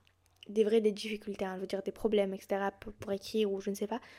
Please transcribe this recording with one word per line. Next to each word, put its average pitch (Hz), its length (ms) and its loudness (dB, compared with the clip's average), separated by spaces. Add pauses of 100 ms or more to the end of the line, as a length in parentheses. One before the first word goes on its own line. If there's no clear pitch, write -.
(480)
Des 208 160 4
vraies, 220 160 6
des 214 100 4
difficultés, 202 540 -6
hein, 185 100 -4
je 185 60 -8
veux 190 80 -6
dire 196 160 -4
des 190 80 -4
problèmes, 202 420 2
et 190 60 -8
cetera, 196 320 -2
pour, - 220 -14
pour - 180 -8
écrire 202 400 0
ou 196 80 -2
je 196 100 -4
ne 196 60 -4
sais 208 100 -2
pas, 226 140 -4 (180)